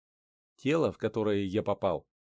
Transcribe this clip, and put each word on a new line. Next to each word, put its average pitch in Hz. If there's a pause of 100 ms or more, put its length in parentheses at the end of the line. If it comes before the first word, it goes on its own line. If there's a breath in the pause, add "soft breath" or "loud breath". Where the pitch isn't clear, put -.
(580)
Тело, 139
в -
которое 104
я 98
попал, 98 (280)